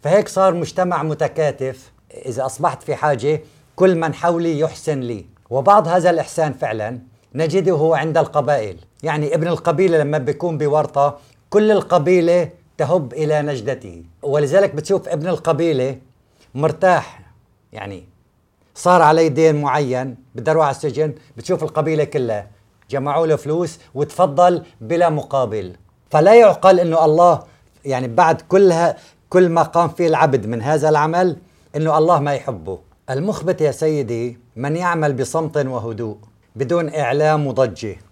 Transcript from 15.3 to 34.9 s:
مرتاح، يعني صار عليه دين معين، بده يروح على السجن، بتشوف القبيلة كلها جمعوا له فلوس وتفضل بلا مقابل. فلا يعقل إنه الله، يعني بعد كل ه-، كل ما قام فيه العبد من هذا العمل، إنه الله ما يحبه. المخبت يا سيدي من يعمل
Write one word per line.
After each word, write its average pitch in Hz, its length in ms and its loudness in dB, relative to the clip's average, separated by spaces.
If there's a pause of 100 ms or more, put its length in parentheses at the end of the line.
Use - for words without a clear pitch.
مرتاح، 156 680 0 (520)
يعني 101 320 -14 (720)
صار 175 260 4
عليه 160 260 6
دين 151 340 2
معين، 131 540 -4 (200)
بده 123 160 -4
يروح 156 140 2
على 139 100 -2
السجن، 147 380 -4 (240)
بتشوف 156 260 -4
القبيلة 151 400 -2
كلها 113 440 -6 (420)
جمعوا 147 380 -2
له 156 80 2
فلوس 160 440 -6 (160)
وتفضل 170 680 2 (180)
بلا 170 280 0
مقابل. 110 680 -4 (360)
فلا 170 240 6
يعقل 190 440 8
إنه 165 260 2
الله، 165 380 4 (420)
يعني 131 220 -4
بعد 160 340 2
كل 190 300 4
ه-، 165 240 0 (340)
كل 180 200 4
ما 165 140 2
قام 170 260 0
فيه 175 180 -2
العبد 139 380 0
من 113 160 -6
هذا 151 280 0
العمل، 160 480 0 (380)
إنه 156 220 0
الله 160 220 4
ما 143 140 -2
يحبه. 95 460 -8 (300)
المخبت 165 520 -4
يا 147 100 2
سيدي 123 680 -4 (160)
من 143 200 -4
يعمل 170 380 -2